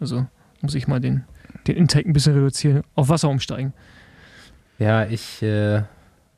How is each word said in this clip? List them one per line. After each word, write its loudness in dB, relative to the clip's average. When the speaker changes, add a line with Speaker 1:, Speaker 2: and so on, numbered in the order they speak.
Speaker 1:
Also -4
muss -4
ich -4
mal 0
den, -2
den 0
Intake 4
ein 2
bisschen 4
reduzieren, 2
auf 0
Wasser 2
umsteigen. -4
Speaker 2:
Ja, 2
ich, -8
äh, 0